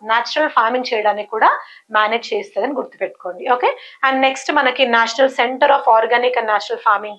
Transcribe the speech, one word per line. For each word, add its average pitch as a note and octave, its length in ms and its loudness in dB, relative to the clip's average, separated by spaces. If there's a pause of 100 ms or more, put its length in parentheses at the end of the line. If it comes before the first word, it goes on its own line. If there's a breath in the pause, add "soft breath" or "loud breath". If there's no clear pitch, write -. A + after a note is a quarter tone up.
natural A#3+ 420 0
farming B3+ 440 0
చేయడానికి G#3 360 -2
కూడా A4 300 2 (320 loud breath)
manage A3 420 0
చేస్తది G3 320 -4
అని C#4+ 80 -4
గుర్తుపెట్టుకోండి. - 760 -8
Okay, F4 280 0 (320 loud breath)
and C4+ 160 0
next C4+ 280 -2
మనకి C4 320 2
National A#3 420 2
Center C4 400 0
of A3 320 4
Organic A#3+ 320 0
and A#3 140 -2
Natural G#3+ 300 -2
Farming, G#3 440 0